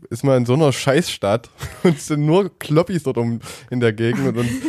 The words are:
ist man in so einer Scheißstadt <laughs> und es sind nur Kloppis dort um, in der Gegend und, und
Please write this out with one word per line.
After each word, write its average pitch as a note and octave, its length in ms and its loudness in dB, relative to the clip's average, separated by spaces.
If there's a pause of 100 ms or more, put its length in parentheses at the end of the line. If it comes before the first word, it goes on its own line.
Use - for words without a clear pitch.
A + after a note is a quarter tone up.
(120)
ist A#2+ 120 -6
man C3+ 140 4
in B2 80 2
so B2 80 2
einer D3 180 4
Scheißstadt B2 800 0 (180)
<laughs> - 160 -6
und E3 140 4
es - 100 -14
sind D3 180 -2
nur F3+ 320 2
Kloppis E3+ 460 0
dort A#2+ 140 -4
um, A#2 240 -2 (280)
in B2+ 120 -4
der A2+ 100 2
Gegend A#2 340 0
und, A#2 120 0
und A#2+ 120 0 (200)